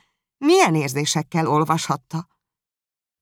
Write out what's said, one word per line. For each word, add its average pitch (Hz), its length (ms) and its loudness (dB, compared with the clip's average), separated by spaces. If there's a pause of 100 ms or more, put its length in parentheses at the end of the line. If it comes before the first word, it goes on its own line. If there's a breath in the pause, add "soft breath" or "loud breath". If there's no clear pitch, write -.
(380 soft breath)
milyen 294 380 2
érzésekkel 151 720 -2
olvashatta? 156 800 -2 (960)